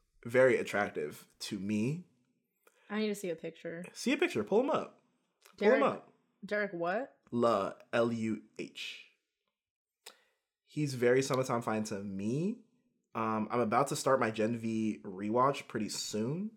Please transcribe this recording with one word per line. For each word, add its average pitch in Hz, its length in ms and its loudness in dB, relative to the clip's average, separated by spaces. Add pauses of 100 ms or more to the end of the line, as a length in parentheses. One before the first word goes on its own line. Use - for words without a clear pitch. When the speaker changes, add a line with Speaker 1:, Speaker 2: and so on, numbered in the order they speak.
(260)
Speaker 1:
very 127 320 6
attractive 92 680 -4 (160)
to - 180 -6
me. 107 440 -2 (880)
Speaker 2:
I 208 100 -4
need 214 80 -2
to 208 80 -4
see 190 140 -6
a 160 80 -4
picture. 165 560 -12
Speaker 1:
See - 180 -2
a 302 60 0
picture. 202 260 0
Pull 202 180 2
him 285 80 0
up. 175 300 -4 (580)
Pull 202 120 2
Speaker 2:
Derek, 262 80 8
Speaker 1:
him 285 100 4
up. 104 240 -4 (340)
Speaker 2:
Derek 208 280 -2
what? 180 420 -4 (160)
Speaker 1:
Luh, 113 400 2 (220)
L 117 180 2
U 110 300 -4 (180)
H. - 460 -12 (1600)
He's 147 300 -4
very 123 260 6
summertime 131 400 0
fine 110 240 0
to 101 140 -6
me. 110 580 -2 (560)
Um, 110 380 -2
I'm 120 80 0
about 120 300 2
to 151 60 -4
start 131 240 2
my 113 120 0
Gen 110 260 0
V 110 480 -2
rewatch 107 640 0
pretty 107 220 -4
soon. 147 680 -4